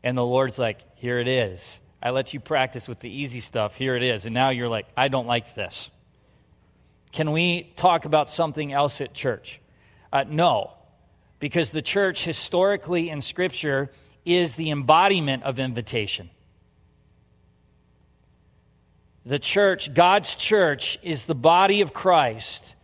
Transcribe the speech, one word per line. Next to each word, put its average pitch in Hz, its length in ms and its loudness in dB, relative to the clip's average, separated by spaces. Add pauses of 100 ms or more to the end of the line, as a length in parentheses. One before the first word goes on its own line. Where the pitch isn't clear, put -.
And 127 140 -2
the 123 60 2
Lord's 127 340 0
like, 113 220 -2 (160)
"Here 123 220 -4
it 120 80 -2
is. 113 540 -2 (220)
I 120 80 -2
let 131 240 -4
you 143 40 -10
practice 131 480 -2
with 120 140 -12
the 120 100 -12
easy 127 300 -8
stuff. 107 340 -4
Here 131 220 -2
it 120 60 -2
is." 113 240 -2
And 117 80 -6
now 131 160 4
you're 123 180 -4
like, 110 180 -4 (100)
"I 131 120 2
don't 131 180 -2
like 120 280 -2
this. - 360 -10 (1200)
Can 156 220 -2
we 170 420 -2
talk 175 300 2
about 151 240 2
something 151 420 -4
else 139 300 0
at 139 140 -8
church?" - 480 -6 (500)
Uh, 139 160 2
no, 151 460 2 (680)
because 147 300 -2
the 156 100 -4
church 190 420 -2
historically 180 840 -2
in 147 140 -8
Scripture 143 680 -2 (360)
is 175 300 2
the 160 140 -4
embodiment 151 720 4
of 135 160 -4
invitation. 117 720 -6 (3000)
The 135 140 -2
church, 190 560 2
God's 180 420 4
church, 175 680 0
is 151 220 -4
the 165 100 -2
body 180 460 6
of 180 140 0
Christ. 135 880 2